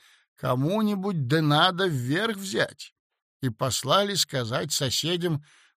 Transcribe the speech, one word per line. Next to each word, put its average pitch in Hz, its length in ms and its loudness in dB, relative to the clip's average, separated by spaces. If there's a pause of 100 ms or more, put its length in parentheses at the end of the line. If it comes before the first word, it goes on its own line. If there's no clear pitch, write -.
(360)
кому-нибудь 185 880 0
да 160 160 2
надо 170 460 4
вверх 156 480 -2
взять, - 580 -6 (480)
и 131 60 0
послали 156 640 0
сказать 135 560 -2
соседям: 160 720 -2 (360)